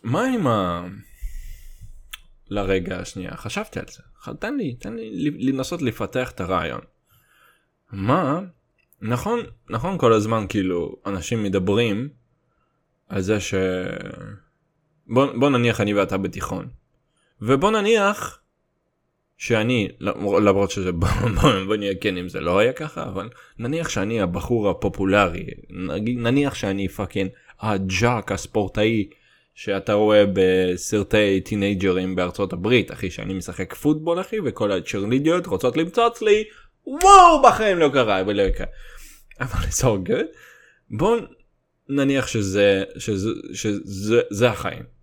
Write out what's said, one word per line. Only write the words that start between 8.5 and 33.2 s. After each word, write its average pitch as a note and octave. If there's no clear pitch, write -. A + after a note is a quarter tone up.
נכון, B2
נכון, E3
כל A#2+
הזמן, G#2+
כאילו, F#2
אנשים G2
מדברים G#2
על F#2+
זה G#2
ש-, G2
בוא, B2
בוא C#3+
נניח A#2+
אני G#2
ואתה G2
בתיכון. F#2
ובוא C3+
נניח G#3
שאני, A2
למ-, G2
למרות G2
שזה, F#2
<laughs> E2+
בוא, F#2
בוא, C#3+
בוא G#2+
נהיה G2+
כן, F#2+
אם F2+
זה -
לא F2
היה A#2+
ככה, -
אבל G2
נניח D3+
שאני G#2+
הבחור G2
הפופולרי, F#2+
נגיד, F#2
נניח C3
שאני G2
פאקינג F#2+
הג'אק, G#2
הספורטאי, G#2+
שאתה G2
רואה G#2
בסרטי F#2+
טינג'רים F#2+
בארצות G2
הברית, G2+
אחי, F2+
שאני G2